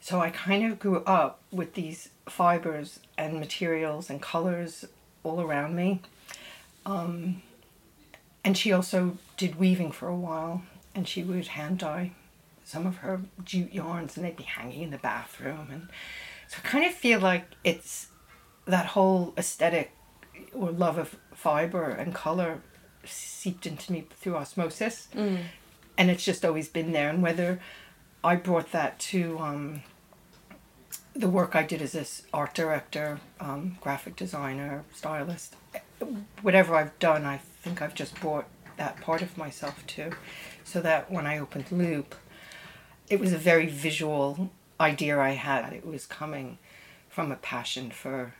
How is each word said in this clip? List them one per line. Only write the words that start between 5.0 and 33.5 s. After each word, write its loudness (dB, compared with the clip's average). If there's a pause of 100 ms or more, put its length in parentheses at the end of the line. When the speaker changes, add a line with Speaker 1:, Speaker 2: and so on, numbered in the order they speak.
Speaker 1:
all -2
around 0
me. 2 (840)
Um, -4 (1000)
and 4
she 4
also 4 (180)
did -2
weaving 4
for -8
a -2
while, -4 (320)
and -2
she -4
would -2
hand -4
dye -2 (520)
some -4
of -2
her -4 (240)
jute -2
yarns, -4
and -6
they'd -6
be -12
hanging -8
in -8
the -8
bathroom. -6
And -12 (600)
so -12
I -2
kind 4
of 2
feel 6
like 4 (180)
it's 0 (580)
that 4
whole 4
aesthetic 2 (640)
or 0
love 2
of -4 (180)
fiber 2
and -4
color -2 (420)
seeped -8
into -6
me -6 (120)
through -4
osmosis. -4
Speaker 2:
Mm. 0 (580)
Speaker 1:
And 8
it's 2
just 0
always 2
been -2
there. 4
And 2
whether 2 (640)
I 6
brought 2
that 0 (120)
to, 0
um, -6 (1300)
the 2
work 2
I 6
did -2
as -6
this -6 (100)
art -2
director, -2 (200)
um, -4